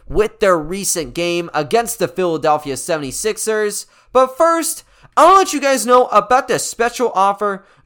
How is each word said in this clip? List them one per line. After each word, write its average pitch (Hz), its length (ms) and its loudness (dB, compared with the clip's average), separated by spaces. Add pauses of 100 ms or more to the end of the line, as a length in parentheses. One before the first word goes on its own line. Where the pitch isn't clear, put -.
with 196 320 -2
their 185 200 4
recent 156 560 -6
game 170 380 -2
against 208 440 -2
the 175 100 -2
Philadelphia 151 720 -2
seventy-sixers. 202 1080 -4 (240)
But 247 260 2
first, 330 460 0 (320)
I 277 100 6
wanna 381 120 8
let 370 160 2
you 285 80 -6
guys 269 240 0
know 247 220 4
about 247 400 2
the 190 120 0
special 233 560 -2
offer 196 500 0 (200)